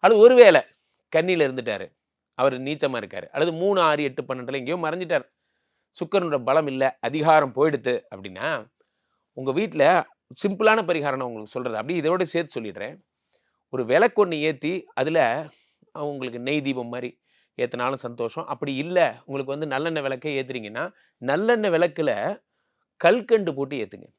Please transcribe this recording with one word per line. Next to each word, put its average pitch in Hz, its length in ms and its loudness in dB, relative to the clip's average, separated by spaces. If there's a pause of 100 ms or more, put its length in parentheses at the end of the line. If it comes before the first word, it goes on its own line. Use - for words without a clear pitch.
அது 214 160 6
ஒருவேளை 220 440 10 (560)
கன்னியில 170 280 2
இருந்துட்டாரு, 117 520 -6 (380)
அவர் 127 260 0
நீச்சமா 139 360 -4
இருக்காரு, 95 320 -10
அல்லது 160 240 -2
மூணு, 185 280 -2
ஆறு, 151 220 2
எட்டு, 135 200 -6
பன்னெண்டுல 127 300 -10
எங்கேயோ 135 240 -6
மறைஞ்சிட்டார், 160 580 -6 (720)
சுக்கிரனோட 160 400 -2
பலம் 147 220 2
இல்ல, 131 340 -2
அதிகாரம் 147 540 2
போயிடுத்து 131 560 0
அப்படின்னா, 101 560 -8 (680)
உங்க 131 200 -6
வீட்ல 160 540 2 (380)
சிம்பிளான 214 380 2
பரிகாரம் 147 340 -2
நான் 135 40 -6
உங்களுக்கு 113 260 -8
சொல்றது, 123 300 -6
அப்படியே 151 240 -4
இதோட 175 220 0
சேர்த்து 165 380 -6
சொல்லிடுறேன். 107 380 -12 (720)
ஒரு 127 160 -4
விளக்கு 196 420 2
ஒண்ணு 170 80 -6
ஏத்தி 151 600 -4
அதுல 147 540 0 (440)
உங்களுக்கு 135 460 -8
நெய் 139 240 -2
தீபம் 127 260 -6
மாதிரி 123 320 -12 (360)
ஏத்துனாலும் 123 380 -4
சந்தோஷம். 117 520 -8
அப்படி 139 300 -6
இல்ல 160 480 0
உங்களுக்கு 139 340 -8
வந்து 147 180 -6
நல்லெண்ணெய் 156 260 -4
விளக்கே 135 400 -4
ஏத்துறீங்கன்னா, 123 500 -8 (280)
நல்லெண்ணெய் 208 500 0
விளக்குல 160 720 0 (560)
கல்கண்டு 202 580 2
போட்டு 139 220 -6
ஏத்துங்க. 101 300 -10 (120)